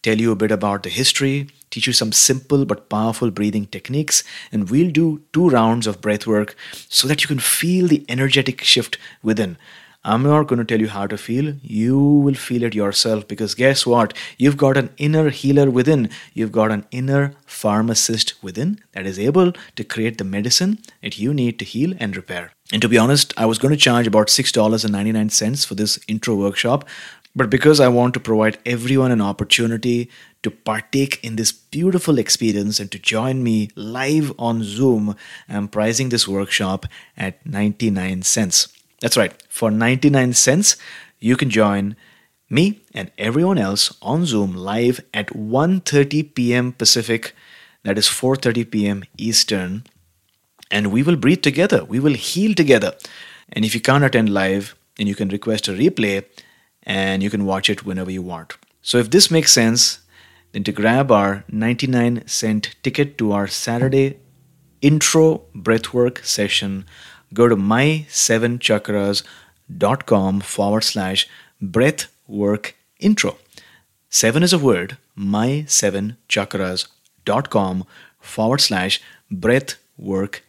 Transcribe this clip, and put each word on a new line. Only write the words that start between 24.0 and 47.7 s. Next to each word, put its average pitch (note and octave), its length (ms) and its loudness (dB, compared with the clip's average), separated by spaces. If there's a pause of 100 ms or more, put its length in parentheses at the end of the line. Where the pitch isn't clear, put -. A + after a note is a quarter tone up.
about G#2+ 220 2
six - 240 0
dollars A2 320 2
and G#2 80 0
ninety-nine G#2+ 380 -2
cents A#2+ 340 -2
for - 100 -10
this G#2 320 -2
intro A2 260 -4
workshop, G2+ 540 0 (480)
but B2 140 0
because C#3+ 320 6
I B2+ 80 8
want B2 240 4
to A#2 80 -6
provide G#2+ 440 0
everyone B2 460 0
an A2+ 100 2
opportunity A#2 880 -2 (340)
to A2 60 -2
partake C3+ 720 -4
in A2+ 140 -8
this A2 160 -2
beautiful E3 680 0
experience G#2+ 600 0
and G2 140 -8
to G2 60 -12
join B2+ 440 -2
me A2 320 0
live C3 640 -2
on A#2 240 -2
Zoom, G#2 540 0 (320)
I'm G2+ 180 -4
pricing A2+ 400 -2
this A#2+ 180 -2
workshop G2 600 -4 (320)
at - 280 -10
ninety-nine G2+ 760 -2
cents. - 480 0 (320)
That's A#2+ 140 0
right. G2+ 180 2 (140)
For A2+ 240 -2
ninety-nine B2+ 600 2
cents, D#3 420 2 (440)
you A#2+ 180 2
can C#3 120 0
join G2+ 460 2 (540)
me F#3 320 2 (120)
and F#2 240 -10
everyone D#3 400 0
else G2+ 440 -2
on E3 240 -2
Zoom G#2 280 0
live A2 460 -2 (140)
at G#2 200 -6
one C3+ 460 0
thirty C#3+ 420 0
P B2 320 -2
M B2 200 0
Pacific, A2+ 600 0 (500)